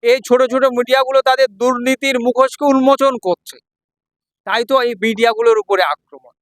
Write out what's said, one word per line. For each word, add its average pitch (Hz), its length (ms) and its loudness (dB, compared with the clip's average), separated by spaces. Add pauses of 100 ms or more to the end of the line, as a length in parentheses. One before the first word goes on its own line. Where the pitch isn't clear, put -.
এই 240 220 2
ছোট 247 160 2 (100)
ছোট 262 120 0 (140)
মিডিয়াগুলো 262 440 0
তাদের 262 260 0 (140)
দুর্নীতির 254 580 -2
মুখোশকে 247 460 -2
উন্মোচন 269 480 2 (120)
করছে, 175 320 -6 (880)
তাই 220 180 -2
তো 254 160 -2
এই 240 200 -2
মিডিয়াগুলোর 226 640 0
উপরে 190 200 0 (100)
আক্রমণ। 127 480 -16